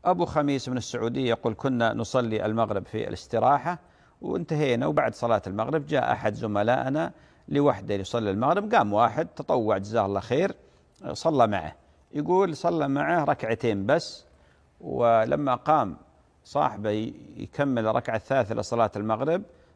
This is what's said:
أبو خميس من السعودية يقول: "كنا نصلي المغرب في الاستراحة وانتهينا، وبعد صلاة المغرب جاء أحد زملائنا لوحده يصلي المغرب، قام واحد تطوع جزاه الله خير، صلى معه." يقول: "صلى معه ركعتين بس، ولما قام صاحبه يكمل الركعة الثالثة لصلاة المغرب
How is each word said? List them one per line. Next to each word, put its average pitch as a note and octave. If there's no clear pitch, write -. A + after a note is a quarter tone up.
أبو F3
خميس C#3+
من B2+
السعودية A#2+
يقول: A2+
"كنا A#2
نصلي A2+
المغرب A2
في -
الاستراحة C#3+
وانتهينا، D3
وبعد D3
صلاة A#2
المغرب B2
جاء B2+
أحد A2
زملائنا B2
لوحده C#3+
يصلي G2+
المغرب، F3
قام A#2+
واحد A#2
تطوع A2
جزاه G#2
الله G2
خير، D#3+
صلى C#3+
معه." F2+
يقول: E3+
"صلى E3
معه D3
ركعتين A2
بس، -
ولما B2
قام B2
صاحبه A2
يكمل B2+
الركعة A2+
الثالثة A2+
لصلاة A2+
المغرب A#2